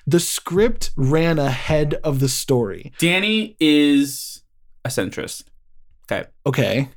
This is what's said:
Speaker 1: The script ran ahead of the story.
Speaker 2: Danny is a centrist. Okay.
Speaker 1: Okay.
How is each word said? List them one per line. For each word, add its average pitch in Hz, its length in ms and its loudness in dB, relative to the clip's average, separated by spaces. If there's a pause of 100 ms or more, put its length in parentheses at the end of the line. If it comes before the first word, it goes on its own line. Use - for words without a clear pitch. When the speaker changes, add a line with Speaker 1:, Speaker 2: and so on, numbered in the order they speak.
Speaker 1:
The 170 140 4
script - 760 0
ran 160 420 2
ahead 147 580 0
of 135 260 -2
the 135 80 2
story. 107 680 -2
Speaker 2:
Danny 208 600 0
is 147 840 2 (440)
a 123 40 -4
centrist. - 540 -6 (640)
Okay. 101 160 -4 (200)
Speaker 1:
Okay. 131 520 0